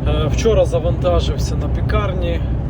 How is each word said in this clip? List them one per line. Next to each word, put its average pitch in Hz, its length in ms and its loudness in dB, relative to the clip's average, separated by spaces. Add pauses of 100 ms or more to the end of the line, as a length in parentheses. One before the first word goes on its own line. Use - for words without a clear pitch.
Е, - 200 0
вчора 202 380 2
завантажився 170 880 0
на - 120 -2
пікарні, 185 720 0 (300)